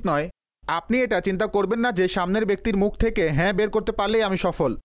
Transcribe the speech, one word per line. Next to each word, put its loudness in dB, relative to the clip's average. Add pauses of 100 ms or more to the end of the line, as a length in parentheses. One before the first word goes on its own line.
নয়। 0 (380)
আপনি -2
এটা 0
চিন্তা -2
করবেন 0
না 0
যে 2
সামনের 0
ব্যক্তির 0
মুখ 0
থেকে 2
"হ্যাঁ" 2
বের 0
করতে -2
পারলেই 0
আমি 0
সফল। 0